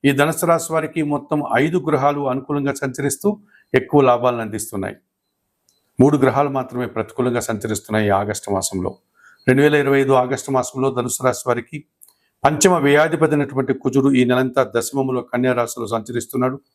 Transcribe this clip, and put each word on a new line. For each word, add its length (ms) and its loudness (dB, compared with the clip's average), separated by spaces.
ఈ 60 4
ధనుస్సు 300 0
రాశి 240 2
వారికి 280 -2
మొత్తం 260 -2
ఐదు 220 0
గ్రహాలు 360 0
అనుకూలంగా 500 -4
సంచరిస్తూ 480 -4
ఎక్కువ 260 2
లాభాలను 340 2
అందిస్తున్నాయి. 520 -8
మూడు 240 6
గ్రహాలు 340 2
మాత్రమే 360 -6
ప్రతికూలంగా 540 -2
సంచరిస్తున్నాయి 640 -4
ఈ 100 2
ఆగస్టు 360 -6
మాసంలో. 360 -4
రెండు 160 4
వేల 200 4
ఇరవై 200 2
ఐదు 180 2
ఆగస్టు 340 -6
మాసంలో 420 -2
ధనుస్సు 280 -6
రాశి 220 0
వారికి 300 -4
పంచమ 300 4
వ్యయాధిపతి 500 4
అయినటువంటి 460 -2
కుజుడు 380 2
ఈ 100 4
నెలంతా 340 2
దశమములో 560 -2
కన్యా 280 0
రాశిలో 340 -6
సంచరిస్తున్నాడు. 680 -4